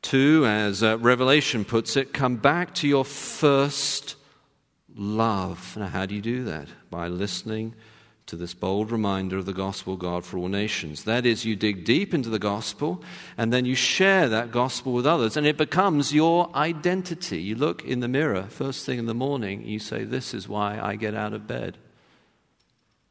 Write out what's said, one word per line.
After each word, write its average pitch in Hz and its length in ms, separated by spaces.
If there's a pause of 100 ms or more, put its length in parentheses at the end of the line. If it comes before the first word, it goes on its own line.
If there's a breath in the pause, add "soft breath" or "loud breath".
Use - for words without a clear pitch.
To, 139 440
as, 104 380
uh, 110 160
Revelation 127 640
puts 113 320
it, 135 160
"Come 123 240
back 151 400
to 147 140
your 135 160
first - 1120 (760 soft breath)
love." 101 840
Now, 101 100
how 95 180
do 98 80
you 104 80
do 123 220
that? 78 240 (220)
By 85 180
listening 110 680 (540 soft breath)
to - 80
this 87 200
bold 101 340
reminder 98 480
of 92 80
the 92 80
gospel 95 400
of 90 60
God 90 260
for 92 140
all 90 80
nations. 98 560
That 120 240
is, 113 180
you 110 100
dig 98 300
deep 170 260
into 120 200
the 107 80
gospel, 113 640 (340 loud breath)
and 117 160
then 127 120
you 127 100
share 185 540
that 117 200
gospel 123 440
with 120 120
others, 143 320
and 147 80
it 151 120
becomes 151 540
your 165 440
identity. 165 840
You 98 140
look 151 320
in 127 140
the 120 80
mirror 123 400
first 135 360
thing 127 140
in 117 80
the 113 80
morning, 117 500
you 107 140
say, 110 280
"This 127 280
is 104 140
why 104 320
I 101 160
get 107 180
out 107 200
of 107 120
bed. 113 320 (1300 soft breath)